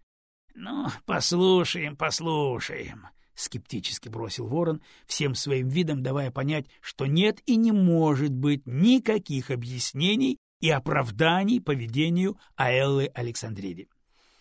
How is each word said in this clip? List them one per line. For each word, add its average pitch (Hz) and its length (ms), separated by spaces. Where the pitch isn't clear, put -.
«Ну, 262 320
послушаем, 175 920
послушаем», 143 1120
скептически - 720
бросил 113 380
Ворон, 160 340
всем 139 280
своим 131 340
видом 151 340
давая 135 280
понять, 139 360
что - 260
нет 185 380
и 240 120
не 226 160
может 160 600
быть 139 340
никаких 185 840
объяснений 139 880
и 156 100
оправданий 156 920
поведению 156 800
Аэллы 135 580
Александриди. 107 720